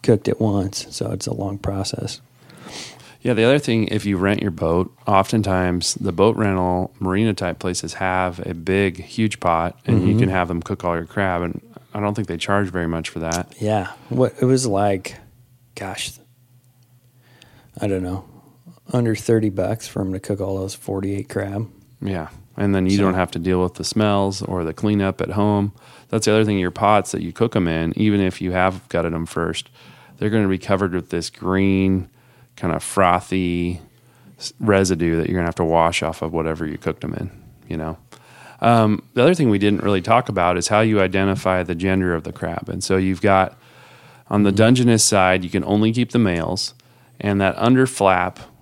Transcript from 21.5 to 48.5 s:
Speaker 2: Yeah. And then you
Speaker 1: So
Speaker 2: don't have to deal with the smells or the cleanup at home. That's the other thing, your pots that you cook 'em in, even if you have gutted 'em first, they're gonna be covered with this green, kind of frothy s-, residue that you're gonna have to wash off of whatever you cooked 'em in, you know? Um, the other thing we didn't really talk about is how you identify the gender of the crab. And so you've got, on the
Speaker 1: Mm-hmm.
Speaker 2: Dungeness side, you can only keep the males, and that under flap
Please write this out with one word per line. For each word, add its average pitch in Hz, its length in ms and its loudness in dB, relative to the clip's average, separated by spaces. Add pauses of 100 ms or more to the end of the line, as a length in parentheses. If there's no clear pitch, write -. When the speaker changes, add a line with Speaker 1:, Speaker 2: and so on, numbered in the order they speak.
Speaker 2:
Yeah. 92 280 -6 (280)
And 101 180 0
then 92 120 2
you 98 100 2
Speaker 1:
So 101 60 2
Speaker 2:
don't 95 120 2
have 92 180 0
to - 60 -8
deal 90 240 0
with 90 120 -2
the 80 100 -10
smells 101 560 0
or 90 240 -4
the 80 80 -4
cleanup 101 480 -2
at - 120 -4
home. 101 400 0 (360)
That's 110 160 -2
the 107 80 4
other 110 120 4
thing, 104 140 0
your 90 120 0
pots 104 420 2
that - 100 -4
you 85 100 -8
cook - 220 -2
'em 90 140 2
in, 80 280 0
even 104 240 2
if 92 200 -2
you 90 120 -4
have 92 360 0
gutted 85 240 -2
'em 82 140 -4
first, 85 420 -4 (500)
they're 107 120 -2
gonna 104 180 2
be 95 100 0
covered 95 360 0
with 87 160 -4
this 85 180 -4
green, 95 800 2 (480)
kind 85 180 -2
of 78 80 -4
frothy 87 960 0 (580)
s-, - 200 -14
residue 92 580 2
that 80 120 0
you're 87 80 -2
gonna 87 120 0
have 85 80 -4
to 90 80 0
wash 82 380 2
off 80 200 -4
of 80 100 -6
whatever 80 320 -2
you 73 140 -8
cooked - 260 -6
'em - 100 -6
in, - 160 -8 (380)
you 82 80 -6
know? 80 220 -8 (640)
Um, 113 400 4 (100)
the 123 100 0
other 175 120 6
thing 147 160 2
we 101 80 4
didn't 101 240 2
really 98 180 2
talk 113 300 2
about 90 260 2
is 87 120 -4
how 107 120 4
you 110 180 2
identify 95 640 2
the 87 120 -4
gender 92 400 0
of 80 100 -4
the 85 80 -10
crab. 85 380 -8
And 90 120 -6
so 95 140 0
you've 95 240 0
got, 95 380 2 (720)
on 104 140 4
the 101 60 6
Speaker 1:
Mm-hmm. 98 60 0
Speaker 2:
Dungeness 117 480 4
side, 92 400 2
you 85 60 -8
can 98 140 -2
only 107 280 2
keep 117 200 -2
the 120 60 0
males, 87 540 0 (480)
and 101 220 0
that 95 160 2
under 127 280 4
flap 92 520 0 (240)